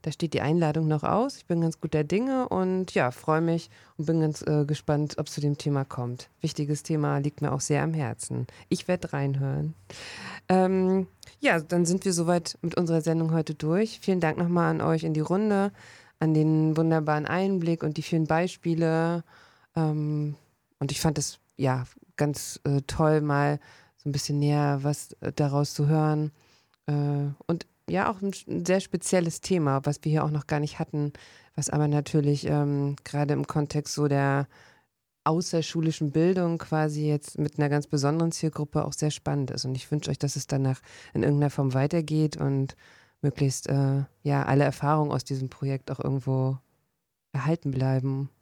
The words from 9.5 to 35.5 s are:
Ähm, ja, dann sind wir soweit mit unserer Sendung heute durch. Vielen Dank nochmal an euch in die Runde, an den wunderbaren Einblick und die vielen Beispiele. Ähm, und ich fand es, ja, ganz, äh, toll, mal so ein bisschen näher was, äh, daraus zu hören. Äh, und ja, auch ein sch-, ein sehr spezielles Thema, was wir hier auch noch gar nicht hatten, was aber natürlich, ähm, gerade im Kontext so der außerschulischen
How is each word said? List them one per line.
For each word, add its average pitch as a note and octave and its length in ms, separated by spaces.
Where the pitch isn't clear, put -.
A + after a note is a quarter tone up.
Ähm, F#3 580
ja, A3 200
dann F3 260
sind F#3 200
wir F#3+ 80
soweit E3+ 480
mit E3 160
unserer E3 240
Sendung E3 300
heute D#3+ 240
durch. F#3 460
Vielen F#3 180
Dank D#3+ 180
nochmal E3+ 320
an D#3+ 120
euch D#3+ 220
in D#3+ 120
die D#3 40
Runde, G3 520
an D#3 160
den D#3 420
wunderbaren D#3 480
Einblick F3 560
und D3+ 160
die D#3 60
vielen D#3+ 240
Beispiele. E3 960
Ähm, D3+ 600
und C#3+ 140
ich - 100
fand D3+ 160
es, - 220
ja, B2+ 280
ganz, - 480
äh, C#3 200
toll, D#3 360
mal D3 380
so D3 60
ein - 20
bisschen D3 280
näher C#3+ 420
was, C#3+ 400
äh, - 120
daraus C#3+ 400
zu D3 140
hören. D3+ 440
Äh, C#3+ 400
und E3 200
ja, F#3 220
auch F#3+ 100
ein G3 100
sch-, - 180
ein F3 160
sehr F#3 140
spezielles F3 600
Thema, C#3+ 440
was D3 180
wir D3+ 80
hier D3+ 120
auch D3+ 80
noch D3 160
gar D3 120
nicht D3+ 200
hatten, D3 340
was D3 140
aber D3 180
natürlich, D3 600
ähm, C#3+ 560
gerade D3 300
im C#3+ 120
Kontext D3+ 480
so D3 140
der C#3 400
außerschulischen D#3+ 880